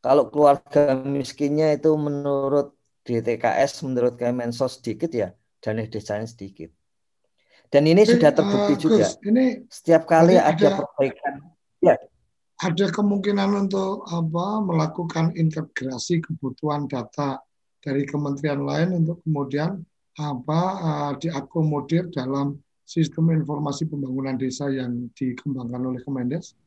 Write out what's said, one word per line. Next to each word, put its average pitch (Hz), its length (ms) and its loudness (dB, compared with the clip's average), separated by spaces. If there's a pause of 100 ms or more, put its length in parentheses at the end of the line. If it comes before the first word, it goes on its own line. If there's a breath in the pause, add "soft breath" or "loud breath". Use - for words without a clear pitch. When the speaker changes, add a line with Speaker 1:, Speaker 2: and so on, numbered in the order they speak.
Speaker 1:
kalau 135 240 4
keluarga 147 640 4 (160)
miskinnya 143 640 0
itu 151 240 2
menurut 143 800 -2 (320)
D 117 160 -2
T 117 160 -2
K 120 240 2
S, - 160 -2
menurut 123 400 -2
Kemensos 120 640 -4
sedikit 120 320 -6
ya, 98 160 -2 (320)
dana 110 240 -4
desanya 107 400 -8
sedikit. 98 400 -16 (1040)
Dan 147 160 6
ini 175 160 8
Speaker 2:
Oke, 233 160 6
Speaker 1:
sudah 202 160 8
terbukti 202 400 2
Speaker 2:
eh, - 40 -6
Speaker 1:
juga. 220 280 4
Speaker 2:
Gus, - 160 -4
ini 240 480 2
Speaker 1:
Setiap 165 320 4
kali 170 320 6
Speaker 2:
tadi - 80 6
Speaker 1:
ada 160 240 4
Speaker 2:
ada - 20 8 (140)
Speaker 1:
perbaikan. - 500 -4 (460)
Ya. - 160 6 (600)
Speaker 2:
Ada 185 320 0
kemungkinan 202 800 0
untuk 196 400 -4
apa, 170 560 -4
melakukan 165 720 -2
integrasi 156 880 -4
kebutuhan 147 640 -6
data 135 480 -6 (480)
dari 139 160 -2
kementerian 143 640 -4
lain 160 400 -2
untuk 170 160 -6
kemudian 151 640 -4 (320)
apa, 147 440 -2 (200)
eh, 147 300 -2 (100)
diakomodir 160 880 -2
dalam 139 480 -4 (240)
sistem 165 480 0
informasi 147 560 -2
pembangunan 135 480 -6
desa 131 400 -4
yang 123 400 -6
dikembangkan 127 800 -6
oleh 127 80 -8
Kemendes? 131 640 -6